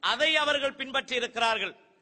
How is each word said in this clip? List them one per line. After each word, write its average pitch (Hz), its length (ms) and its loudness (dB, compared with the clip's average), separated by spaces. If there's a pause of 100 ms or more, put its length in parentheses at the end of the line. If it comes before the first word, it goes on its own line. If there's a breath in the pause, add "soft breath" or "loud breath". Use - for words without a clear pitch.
அதை 240 280 2 (120)
அவர்கள் 277 380 0
பின்பற்றி 269 400 -4
இருக்கிறார்கள். 226 520 -2 (280)